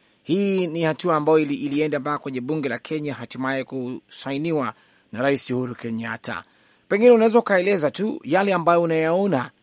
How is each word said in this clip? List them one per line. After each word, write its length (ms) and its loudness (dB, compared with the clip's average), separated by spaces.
Hii 440 0
ni 160 -4
hatua 320 0
ambayo 240 4
ili-, 160 0
ilienda 440 -2
mpaka 180 -4
kwenye 240 -8
bunge 280 -4
la 100 -4
Kenya, 340 -8
hatimaye 500 -6
kusainiwa 1080 -6
na 100 -6
Rais 300 0
Uhuru 240 -4
Kenyatta. 680 -8
Pengine 240 6
unaweza 280 6
ukaeleza 520 2
tu 320 -4
yale 300 2
ambayo 280 4
unayaona, 680 0